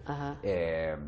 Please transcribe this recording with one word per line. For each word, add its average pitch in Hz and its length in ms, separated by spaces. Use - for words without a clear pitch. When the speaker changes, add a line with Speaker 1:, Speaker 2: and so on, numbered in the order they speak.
Speaker 1:
Ajá. 143 360
Speaker 2:
eh, 82 540